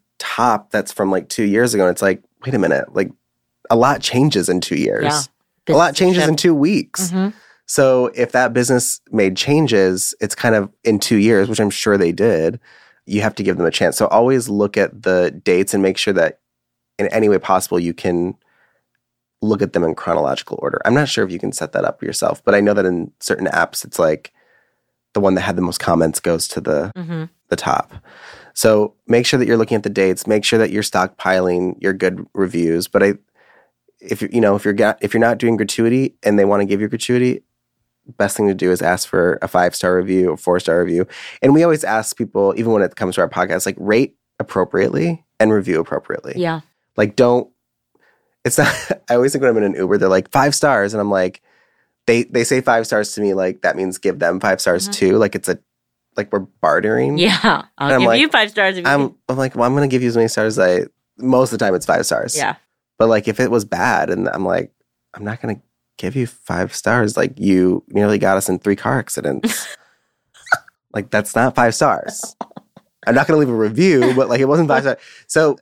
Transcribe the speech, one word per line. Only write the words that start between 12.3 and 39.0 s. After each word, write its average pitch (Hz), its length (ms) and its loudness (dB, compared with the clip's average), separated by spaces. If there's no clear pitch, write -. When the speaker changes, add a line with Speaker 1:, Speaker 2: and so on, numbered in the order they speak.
Speaker 1:
you 104 160 -4
have 107 140 -2
to 107 60 -6
give 95 140 0
them 87 100 0
a 80 40 2
chance. 82 260 0
So 107 120 0
always 120 420 2
look 101 260 0
at 101 260 -2
the 90 280 2
dates 90 420 0
and 101 100 0
make 95 140 2
sure - 180 -2
that 82 260 0
in 101 100 -2
any 110 200 2
way 98 100 4
possible 92 420 0
you 85 140 -4
can 90 400 -4
look 110 220 0
at 90 100 -4
them 87 120 0
in 80 100 -2
chronological 76 680 -4
order. - 240 -4
I'm 117 100 2
not 143 140 2
sure 110 160 -2
if 92 60 -8
you 87 80 -8
can - 140 -6
set - 200 -8
that - 120 -2
up - 180 -6
yourself, - 420 -4
but 101 100 4
I 101 60 4
know 104 140 4
that 98 100 2
in 90 360 -2
certain - 260 -4
apps, - 380 -2
it's - 140 -16
like 78 340 0
the 104 60 -2
one 95 160 2
that 90 60 -2
had 95 140 -4
the 90 60 -2
most 87 180 -4
comments 82 400 0
goes 82 280 -2
to - 120 -8
the, 80 360 -4
Speaker 2:
Mm-hmm. 165 280 -10
Speaker 1:
the - 80 -2
top. - 360 -4
So 107 360 2
make 120 180 2
sure 131 140 0
that 120 80 2
you're 117 100 2
looking 113 200 0
at 107 80 -2
the - 40 -4
dates. 95 380 0
Make 104 180 0
sure 113 140 2
that 110 140 2
you're 104 100 -4
stockpiling 92 960 -2
your 95 120 -2
good 92 420 -4
reviews. 85 540 -2
But 98 160 2
I, 101 100 2
if 104 200 -8
you, 110 120 -6
you 120 80 2
know, 104 160 4
if - 80 -6
you're 104 100 0
ga-, 107 260 2
if - 140 -4
you're 113 60 2
not 117 180 2
doing 117 180 0
gratuity 117 680 0
and 104 120 2
they 101 80 4
wanna 101 200 2
give 101 160 -2
you 104 80 -4
gratuity, 123 540 -2
best 101 200 0
thing 104 120 2
to 95 60 2
do 90 180 0
is 87 100 -2
ask 90 240 0